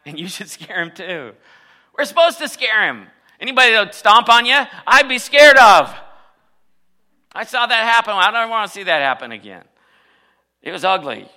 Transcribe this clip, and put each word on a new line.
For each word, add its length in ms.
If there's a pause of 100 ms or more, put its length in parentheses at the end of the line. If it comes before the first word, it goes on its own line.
And 160
you 80
should 220
scare 320
him 100
too. 440 (600)
We're 100
supposed 340
to 80
scare 400
him. 200 (320)
Anybody 340
that 200
stomp 360
on 180
you, 140 (260)
I'd 200
be 120
scared 380
of. 380 (1400)
I 120
saw 200
that 200
happen. 280
I 160
don't 200
wanna 180
see 160
that 180
happen 300
again. 320 (1000)
It 120
was 100
ugly. 540